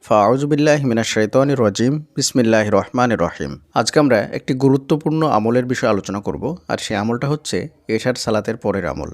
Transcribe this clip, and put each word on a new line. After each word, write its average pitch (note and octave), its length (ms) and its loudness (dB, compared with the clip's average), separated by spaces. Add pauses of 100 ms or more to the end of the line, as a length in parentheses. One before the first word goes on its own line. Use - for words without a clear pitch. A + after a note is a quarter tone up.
ফাআউযু A#2 440 4
বিল্লাহি D3 380 2
মিনাশ A2+ 240 0
শাইতানির C3 520 0
রাজীম। A#2+ 440 0 (120)
বিসমিল্লাহির A2+ 560 2
রহমানির A2+ 460 0
রহিম। D#2 400 -4 (160)
আজকে - 260 0
আমরা B2 220 4
একটি - 320 -6
গুরুত্বপূর্ণ D3 720 0
আমলের A#2 380 2
বিষয়ে B2 260 -2
আলোচনা G2+ 300 -2
করব, G#2 360 -6 (120)
আর - 100 -4
সেই - 180 -6
আমলটা A#2 320 -2
হচ্ছে D3 400 -4 (200)
এশার A2 260 -2
সালাতের A2 420 -4
পরের G2 300 -4
আমল। C#2+ 260 -8